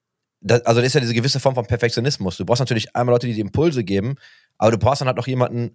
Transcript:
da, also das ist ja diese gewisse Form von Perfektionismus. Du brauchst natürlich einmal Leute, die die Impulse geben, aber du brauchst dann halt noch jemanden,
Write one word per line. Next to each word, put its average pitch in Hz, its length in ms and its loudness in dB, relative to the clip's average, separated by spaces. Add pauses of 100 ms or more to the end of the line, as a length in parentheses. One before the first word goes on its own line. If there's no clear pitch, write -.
(440)
da, 101 140 4
also 117 240 2
das 123 60 2
ist 135 80 0
ja 151 40 4
diese 120 140 0
gewisse 123 260 0
Form 135 160 0
von 120 120 -4
Perfektionismus. 117 680 -2
Du 95 100 -6
brauchst 113 140 0
natürlich 117 360 -2
einmal 123 180 2
Leute, 120 140 0
die 117 60 -4
die 107 80 -4
Impulse 131 420 0
geben, 98 320 -2 (420)
aber 110 140 4
du 110 60 0
brauchst 120 220 2
dann 131 80 -2
halt 127 100 0
noch 123 100 -6
jemanden, 123 480 -2